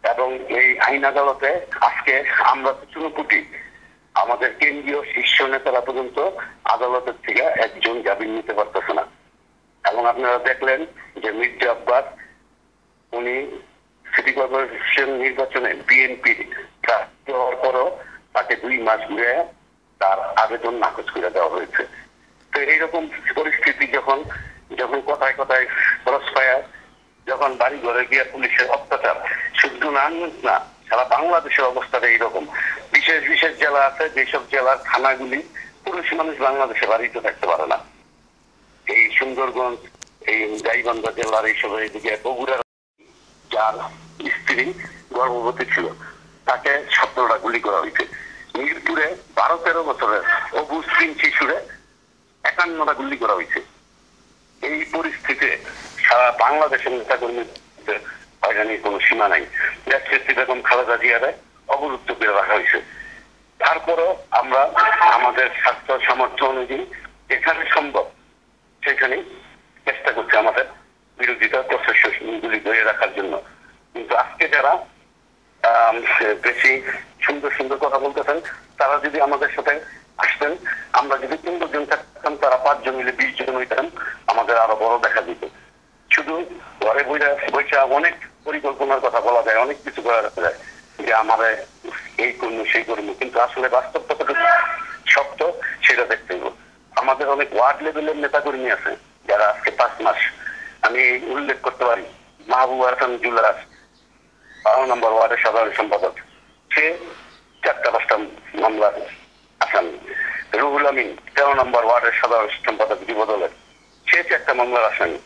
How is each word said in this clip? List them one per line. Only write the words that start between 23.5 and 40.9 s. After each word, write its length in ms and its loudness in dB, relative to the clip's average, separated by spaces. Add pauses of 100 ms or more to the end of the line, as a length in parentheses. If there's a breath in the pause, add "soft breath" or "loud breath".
যখন, 360 0 (540 loud breath)
যখন 240 -2
কথায় 360 0
কথায় 280 2 (380 loud breath)
ক্রস 300 0
ফায়ার, 280 4 (680 loud breath)
যখন 280 0
বাড়ি 220 0
ঘরে 280 -2
গিয়ে 180 2
পুলিশের 460 0
অত্যাচার, 460 0 (440 loud breath)
শুধু 320 0
নারায়ণগঞ্জ 540 -2
না, 140 4 (300)
সারা 140 2
বাংলাদেশের 640 2
অবস্থাটা 420 0
এইরকম। 380 2 (460 loud breath)
বিশেষ 280 2 (100)
বিশেষ 280 2
জেলা 280 4
আছে, 240 0
যেসব 400 -2
জেলার 280 2
থানাগুলি 640 -2 (440 loud breath)
পুরুষ 300 -6
মানুষ 260 -4
বাংলাদেশে 460 0
বাড়িতে 360 0
থাকতে 260 -4
পারে 200 2
না। 100 0 (1120)
এই 240 2
সুন্দরগঞ্জ, 680 -2 (480)
এই 120 0 (200)
গাইবান্ধা 520 -2